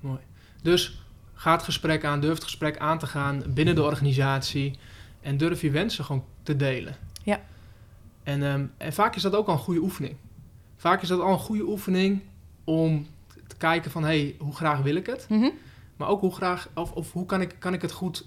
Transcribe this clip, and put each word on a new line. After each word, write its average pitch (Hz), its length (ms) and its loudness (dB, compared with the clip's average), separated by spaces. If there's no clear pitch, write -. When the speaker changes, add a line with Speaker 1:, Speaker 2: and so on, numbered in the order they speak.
Speaker 1:
Mooi. 135 180 -6
Dus 170 400 2
ga - 180 2
het 165 100 4
gesprek 156 420 0
aan, 147 160 0
durf 156 140 2
het 156 100 -6
gesprek - 340 -2
aan 156 200 2
te 147 80 -4
gaan 143 400 -2
binnen 156 280 4
de 156 80 4
organisatie 139 960 2
en 139 160 -4
durf 165 240 0
je 156 100 2
wensen 160 340 0
gewoon 135 200 -2
te 147 140 0
delen. 135 380 0
Speaker 2:
Ja. 202 180 0
Speaker 1:
En, 143 200 -2
ehm, 139 220 0
en - 160 -6
vaak 220 240 2
is 196 60 -4
dat 196 120 0
ook 214 120 2
al 190 60 0
een 151 60 2
goede 170 220 0
oefening. 147 360 -4
Vaak 180 260 2
is 170 60 -4
dat 180 120 2
al 190 120 4
een 180 60 4
goede 214 240 -4
oefening 196 580 0
om 160 420 2
te - 100 -18
kijken 165 340 2
van, 160 140 -4
"Hey, 151 340 2
hoe 147 160 -8
graag 147 260 2
wil 139 160 2
ik 185 100 -2
het?" 254 220 -8
Speaker 2:
Mhm. 220 220 4
Speaker 1:
Maar - 120 -4
ook 196 120 2
hoe 185 140 2
graag, 180 400 -2
of, 170 180 -4
of 160 200 -8
hoe 180 140 -4
kan 190 140 0
ik, 180 180 -4
kan 185 160 -2
ik 180 80 -4
het 233 100 -4
goed - 340 -6